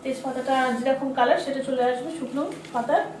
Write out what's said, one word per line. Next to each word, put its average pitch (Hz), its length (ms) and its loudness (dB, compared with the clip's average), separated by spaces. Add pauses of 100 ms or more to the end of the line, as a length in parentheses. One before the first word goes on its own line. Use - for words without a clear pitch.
তেজপাতাটা 254 680 0
যেরকম 269 420 0
কালার 254 240 4
সেটা 269 260 -2
চলে 247 200 0
আসবে 247 360 0
শুকনো 269 260 -4 (280)
পাতার। 254 260 2 (200)